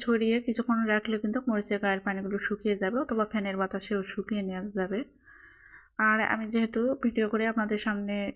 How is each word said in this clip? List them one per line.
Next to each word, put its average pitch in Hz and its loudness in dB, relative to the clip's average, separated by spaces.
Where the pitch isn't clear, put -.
ছড়িয়ে 226 4
কিছুক্ষণ 240 2
রাখলে 214 0
কিন্তু 214 -2
মরিচের 208 0
গায়ের 190 2
পানিগুলো 196 -2
শুকিয়ে 208 0
যাবে, 202 2
অথবা 220 0
ফ্যানের 196 -2
বাতাসেও 196 -2
শুকিয়ে 208 -2
নেওয়া 185 -4
যাবে। 190 0
আর 214 4
আমি 220 -2
যেহেতু 226 2
ভিডিও 226 2
করে 220 2
আপনাদের 214 0
সামনে 202 -2